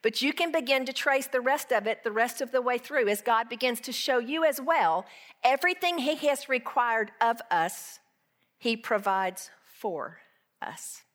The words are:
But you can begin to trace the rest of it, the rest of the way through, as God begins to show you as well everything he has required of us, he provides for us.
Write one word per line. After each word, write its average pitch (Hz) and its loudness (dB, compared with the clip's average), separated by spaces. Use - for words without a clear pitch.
But 214 0
you 285 0
can 339 -2
begin 269 0
to 254 -6
trace 269 0
the 254 -2
rest 269 0
of 214 2
it, - -2
the 226 -2
rest 226 0
of 240 -4
the 254 2
way 247 0
through, 247 0
as 202 0
God 233 2
begins 240 -2
to 262 -10
show 247 0
you 294 0
as 277 2
well 202 2
everything 349 2
he 302 0
has 277 0
required 240 0
of 233 4
us, - -2
he 226 0
provides 190 -2
for 170 -8
us. - -12